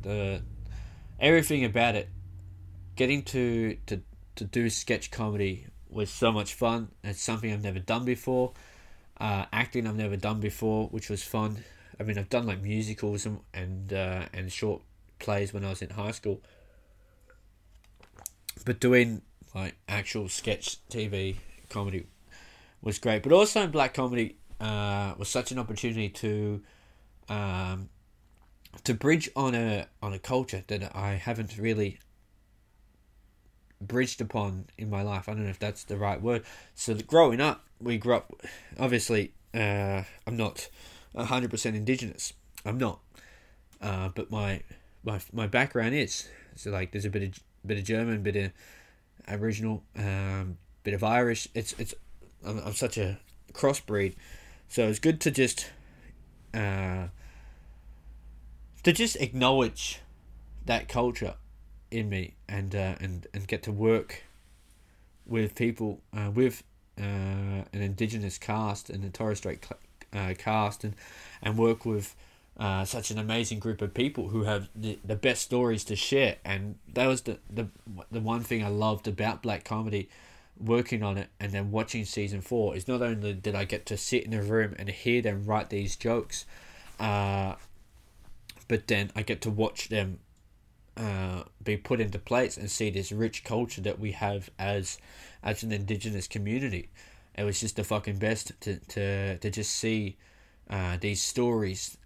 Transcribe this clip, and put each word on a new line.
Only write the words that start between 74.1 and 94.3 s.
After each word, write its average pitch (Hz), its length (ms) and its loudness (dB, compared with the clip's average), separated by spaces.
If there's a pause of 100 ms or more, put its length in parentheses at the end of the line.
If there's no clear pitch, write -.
who 107 140 0
have 104 320 0
the, 107 300 -4
the 107 100 -2
best 120 280 2
stories 120 400 2
to 107 120 -4
share. 127 480 4
And 98 360 -4 (120)
that 127 140 2
was 131 160 4
the, - 160 -4 (120)
the, 104 180 -4 (420)
the 117 120 -4
one 117 200 0
thing 113 220 0
I 104 60 0
loved 107 380 0
about 107 360 -2
black 104 200 -2
comedy, 107 460 -2 (480)
working 117 460 2
on 98 140 2
it 98 100 -4 (100)
and 101 140 -4
then 101 180 0
watching 110 360 0
season 101 340 -2
four, 107 380 0
is 90 100 -6
not 127 140 0
only 107 320 0
did 98 220 -2
I 98 100 0
get 104 220 -4
to 104 100 -2
sit - 260 2
in 113 100 -4
a 107 80 0
room 107 380 2
and 98 80 -6
hear 120 340 2
them 101 220 0
write 107 260 0
these 101 280 -2
jokes, - 480 0 (520)
uh, 98 580 2 (1120)
but 113 180 0
then 101 300 2
I 110 40 0
get 101 200 -4
to 113 100 -2
watch 107 380 0
them, 95 300 0 (760)
uh, 95 480 -2 (180)
be 107 140 0
put 117 240 0
into 101 180 0
place 120 380 0
and 101 160 -6
see 107 180 0
this 95 220 -2
rich 110 320 -2
culture 117 380 -2
that 98 180 -2
we 104 140 -2
have 101 440 -2